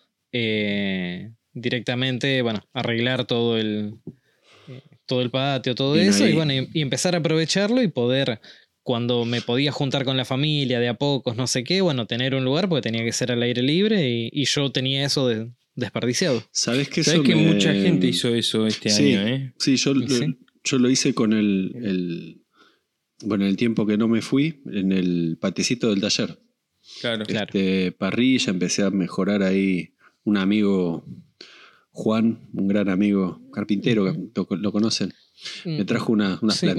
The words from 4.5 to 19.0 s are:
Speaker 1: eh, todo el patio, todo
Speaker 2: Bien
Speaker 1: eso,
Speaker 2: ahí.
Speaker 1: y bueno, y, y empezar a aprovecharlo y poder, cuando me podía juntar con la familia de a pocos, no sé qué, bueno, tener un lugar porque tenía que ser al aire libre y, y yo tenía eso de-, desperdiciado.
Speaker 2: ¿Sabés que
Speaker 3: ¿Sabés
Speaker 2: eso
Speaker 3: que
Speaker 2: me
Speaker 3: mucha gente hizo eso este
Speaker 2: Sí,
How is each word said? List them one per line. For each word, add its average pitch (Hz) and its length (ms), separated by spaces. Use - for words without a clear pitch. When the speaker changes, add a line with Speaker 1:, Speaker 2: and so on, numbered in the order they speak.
Speaker 1:
eh, 131 140
todo 127 160
el 123 80
patio, 131 460
todo 135 180
Speaker 2:
Bien 170 160
Speaker 1:
eso, 202 160
Speaker 2:
ahí. - 60
Speaker 1:
y - 40
bueno, 151 180
y, 131 200
y 160 80
empezar 151 340
a 175 40
aprovecharlo 170 640
y 226 60
poder, 127 520
cuando 120 420
me 117 180
podía 135 300
juntar 139 340
con 131 120
la 127 80
familia 135 540
de 120 100
a 117 60
pocos, 131 420
no 127 100
sé 127 160
qué, 180 180
bueno, 135 260
tener 127 280
un 131 80
lugar 147 240
porque 151 140
tenía 113 220
que 117 100
ser 123 180
al 120 120
aire 120 180
libre 170 480
y, 117 220
y 139 140
yo 139 260
tenía 135 340
eso 139 220
de-, 113 240
desperdiciado. 120 760
Speaker 2:
¿Sabés 131 380
que 165 140
Speaker 3:
¿Sabés 151 160
Speaker 2:
eso 147 40
Speaker 3:
que - 120
Speaker 2:
me 104 180
Speaker 3:
mucha - 200
gente 92 340
hizo 117 280
eso 110 320
este 107 220
Speaker 2:
Sí, 104 240